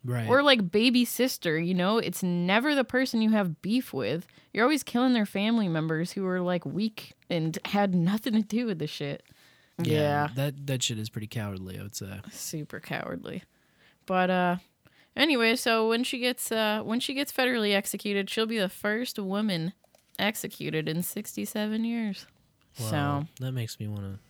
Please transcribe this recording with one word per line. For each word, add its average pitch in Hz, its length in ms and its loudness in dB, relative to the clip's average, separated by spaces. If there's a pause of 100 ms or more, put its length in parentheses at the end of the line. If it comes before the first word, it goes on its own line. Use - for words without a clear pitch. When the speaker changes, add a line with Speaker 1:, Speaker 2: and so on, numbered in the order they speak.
Speaker 1:
Right. 120 240 -2
Speaker 2:
Or, 277 140 6
like, 240 280 6
baby 240 320 4
sister, 233 540 0
you 170 160 0
know? 185 240 2
It's - 240 -2
never 185 540 2
the 269 80 4
person 254 400 2
you 220 80 4
have 196 320 2
beef 233 280 -2
with. 135 360 -2 (260)
You're 208 100 2
always 285 200 4
killing 254 300 2
their 220 120 4
family 208 420 0
members 160 440 0
who 190 160 -4
are, 185 140 0
like, 180 220 0
weak 208 500 -4 (140)
and 160 380 -2
had 202 300 2
nothing 196 380 2
to 220 100 4
do 233 240 -2
with 190 100 -2
the 151 80 -4
shit. 143 380 -8 (560)
Speaker 1:
Yeah, 156 140 2
Speaker 2:
Yeah. 147 420 2
Speaker 1:
that, 139 320 -2
that 131 160 0
shit 110 160 -2
is 107 100 -4
pretty 107 160 -8
cowardly, 98 540 -6
I - 20 -10
would 101 140 -12
say. 98 260 -10 (100)
Speaker 2:
Super - 480 -10
cowardly. - 600 -8 (640)
But, 185 240 2
uh, 180 260 2 (600)
anyway, 240 400 4
so 226 340 2
when 233 140 2
she 254 160 -4
gets, 247 320 -2
uh, 214 320 0
when 226 160 -2
she 262 160 -4
gets 285 160 -2
federally 240 420 2
executed, 202 560 0
she'll 226 160 0
be 220 140 -2
the 185 100 2
first 214 480 -4
woman 190 560 0 (460)
executed 156 680 -2
in 160 140 -2
sixty-seven 214 840 -4
years. 226 440 -4 (520)
Speaker 1:
Wow, 110 120 -4
Speaker 2:
So 143 360 0 (160)
Speaker 1:
that 131 100 -4
makes 117 260 -4
me 110 80 -4
wanna 101 320 -8 (100)